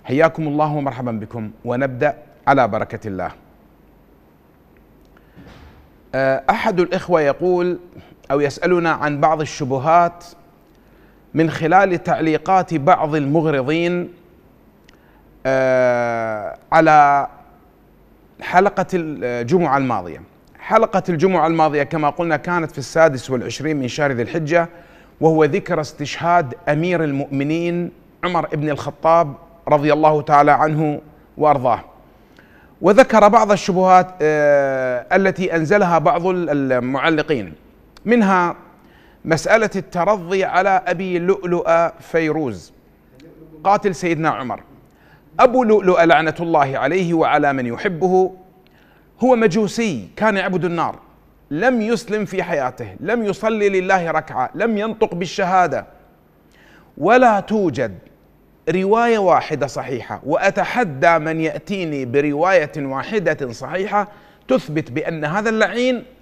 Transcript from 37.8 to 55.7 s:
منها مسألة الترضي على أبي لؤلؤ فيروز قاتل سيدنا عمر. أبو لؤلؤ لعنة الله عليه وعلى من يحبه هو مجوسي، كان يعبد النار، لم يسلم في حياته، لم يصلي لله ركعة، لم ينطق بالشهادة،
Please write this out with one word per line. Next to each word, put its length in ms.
منها 520
مسألة 520
الترضي 680
على 420
أبي 320
لؤلؤ 720
فيروز 720
قاتل 300
سيدنا 340
عمر. 320
أبو 240
لؤلؤ 400
لعنة 360
الله 380
عليه 360
وعلى 380
من 140
يحبه 680
هو 160
مجوسي، 800
كان 200
يعبد 280
النار، 340
لم 320
يسلم 420
في 180
حياته، 580
لم 240
يصلي 440
لله 420
ركعة، 440
لم 240
ينطق 360
بالشهادة، 720